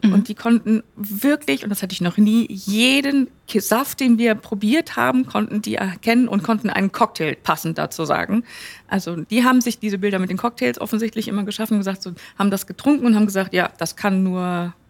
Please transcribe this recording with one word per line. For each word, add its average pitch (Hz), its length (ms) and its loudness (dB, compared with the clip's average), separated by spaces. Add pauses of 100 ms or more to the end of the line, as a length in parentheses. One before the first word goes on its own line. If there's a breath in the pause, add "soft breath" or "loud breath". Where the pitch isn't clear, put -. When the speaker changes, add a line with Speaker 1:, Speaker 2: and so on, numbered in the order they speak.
Speaker 1:
Mhm. 202 120 4
Speaker 2:
Und 202 160 4
die 214 60 -6
konnten 220 480 2 (120)
wirklich, 269 680 -2
und 214 60 -6
das 202 140 -4
hatte 185 100 -8
ich - 80 -6
noch 175 160 0
nie, 214 320 4
jeden 262 800 2 (200)
Ki-, 220 120 0
Saft, 233 400 -2
den 240 180 4
wir 226 180 4
probiert 220 600 -2
haben, 254 320 2
konnten 208 340 -2
die 208 140 -4
erkennen 226 520 2
und 196 160 0
konnten 214 260 0
einen 190 220 2
Cocktail 156 440 -2
passend 165 420 -2
dazu 156 260 -4
sagen. 170 400 0 (440 loud breath)
Also 180 280 -4
die 214 280 0
haben 254 180 6
sich 240 180 -4
diese 208 200 -4
Bilder 196 180 -2
mit 185 120 -2
den 190 80 -4
Cocktails 240 440 -4
offensichtlich 220 460 -4
immer 202 160 -4
geschaffen 214 320 -4
und 208 60 2
gesagt, 190 200 -6
so, 180 120 -10 (240 loud breath)
haben 202 140 0
das 196 140 -4
getrunken 277 400 0
und 233 100 6
haben 208 120 4
gesagt, 190 260 -2
„Ja, 180 240 0
das - 180 -6
kann 190 280 0
nur 180 500 -2 (160)